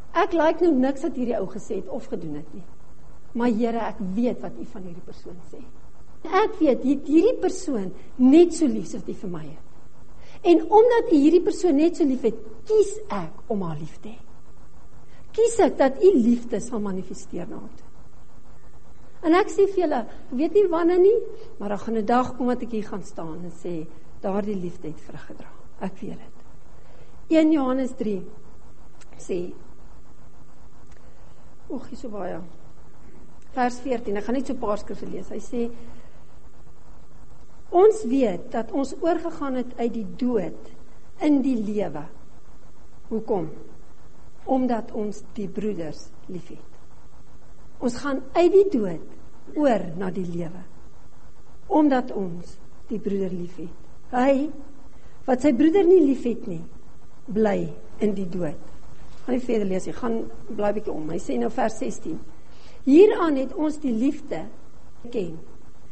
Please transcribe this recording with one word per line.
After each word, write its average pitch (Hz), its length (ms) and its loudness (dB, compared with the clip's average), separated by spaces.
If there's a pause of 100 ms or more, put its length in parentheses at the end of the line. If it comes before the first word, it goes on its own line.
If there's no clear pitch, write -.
(160)
ek 339 200 4
like 320 280 4
nou 339 80 6
niks 269 320 2
wat 269 140 -2
hierdie 240 200 0
ou 190 120 -2
gesê 196 300 -4
het - 120 -6
of - 180 -6
gedoen 165 300 -4
het - 160 -6
nie. 180 80 -8 (720)
Maar 240 160 2
Here, 226 300 0 (100)
ek - 60 -6 (180)
weet 226 280 0
wat 170 160 -6
U 160 120 -6
van 185 160 -6
hierdie 170 160 -6
persoon - 340 -8 (120)
sê. - 100 -6 (640)
Ek 370 320 2
weet, 254 260 4
U 262 100 4
het - 160 -4
hierdie 370 300 6
persoon 220 500 -2 (340)
net 330 320 10
so 311 140 4
lief 208 200 -2
soos - 160 -6
U 202 160 -4
vir 185 100 -4
my 160 120 -6
het. 135 200 -6 (840)
En 330 160 8 (160)
omdat 466 320 6
U 311 80 8
hierdie 311 260 8
persoon 359 360 2
net 349 180 4
so 330 100 4
lief 254 180 0
het, 208 120 0 (300)
kies 427 260 4 (180)
ek 175 400 -4
om 196 140 0
haar 156 120 -2
lief 156 240 -6
te 214 120 -6
hê. - 80 -8 (1120)
Kies 453 300 4
ek - 140 2
dat 269 200 4
U 392 160 10
liefde 233 480 4
sal 226 160 -4
manifesteer 185 680 -4
na - 100 -8
haar - 160 -8
toe.'" - 80 -8 (1400)
En 320 80 8
ek 403 160 4
sê 392 160 6
vir 370 180 2
julle, 285 220 2
ek - 320 -6
weet 330 180 2
nie 415 140 8
wanneer 349 320 4
nie, 440 160 8 (400)
maar 202 160 -4
daar 196 100 -4
gaan 226 140 -2
'n 202 80 0
dag 247 300 2
kom 254 100 0
wat 247 160 0
ek 220 100 -6
hier 214 160 -2
gaan 196 140 -6
staan 170 420 -6
en 170 80 -6
sê, 170 340 -4 (340)
"Daardie 202 360 0
liefde 175 320 -4
het 156 120 -6
vrug - 260 -6
gedra." - 240 -6 (300)
Ek 190 200 -4
weet 175 180 -6
dit. - 180 -6 (920)
Een 311 240 6
Johannes 262 440 2
drie 208 260 -2 (960)
sê, 180 340 -4 (2250)
Oeg, - 200 -4
hier 226 80 -6
so 262 100 -6
baie. 180 320 -4 (1160)
Vers 247 260 0
veertien, 233 340 -2
ek 208 100 -2
gaan 233 120 0
net 269 80 0
so 262 80 -2
'n - 40 -4
paar 208 200 0
skrifte - 280 -4
lees. 180 220 -4
Hy 220 100 -4
sê, 233 320 -2 (2000)
"Ons 403 340 8
weet 254 480 2
dat 330 200 -2
ons 277 280 -2
oorgegaan 320 540 0
het 247 240 -4
uit 240 140 0
die 226 140 -4 (100)
dood 233 560 -2 (480)
in 294 220 4
die 262 140 2
lewe." 196 480 -2 (1040)
Hoekom? 208 420 -2 (960)
Omdat 247 480 0
ons 208 300 -4 (120)
die 196 140 -4
broeders 170 600 -4 (180)
lief 180 220 -6
het. - 240 -8 (1080)
Ons 240 180 -2
gaan 277 260 -2 (100)
uit 349 200 6
die 392 180 8
dood - 840 -2
oor 262 240 4 (160)
na 196 140 -2
die 180 160 -2
lewe. 170 360 -4 (1040)
Omdat 269 460 4
ons 175 460 -4 (300)
die 226 100 -2
broeder 196 320 -2
lief 175 260 -4
het. 160 180 -6 (400)
Hy, 269 320 4 (800)
wat 254 160 2
sy 294 140 6
broeder 320 300 6
nie 359 180 10
lief 269 220 2
het 226 200 -2
nie, 165 160 -4 (640)
bly 202 320 2 (460)
in 208 100 4
die 185 160 -2
dood. 175 300 -2 (640)
Gaan 254 100 0
nie 247 80 0
verder 226 240 2
lees 185 220 0
nie, 160 80 -4
gaan 226 240 0 (340)
bly 208 220 2
bykie 185 180 -2
om. 156 160 -2
Hy 170 120 0
sê 254 180 0
nou 233 100 2
vers 226 320 0
sestien, - 380 -2 (640)
"Hieraan 339 520 8
het 269 180 -2
ons 302 280 0
die 262 100 0
liefde 220 520 0 (580)
geken, 180 360 -4 (540)